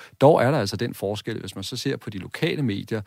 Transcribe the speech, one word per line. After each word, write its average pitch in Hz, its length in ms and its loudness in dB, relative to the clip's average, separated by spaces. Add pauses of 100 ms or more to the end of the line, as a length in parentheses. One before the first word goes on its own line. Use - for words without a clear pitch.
(220)
Dog 151 220 8
er 127 80 4
der 156 80 2
altså 101 180 -2
den 120 160 -2
forskel, 104 460 -6
hvis 95 160 -10
man 98 80 -10
så 127 140 -8
ser 135 200 -2
på - 120 -10
de 104 80 -10
lokale - 460 -4
medier, 107 440 -2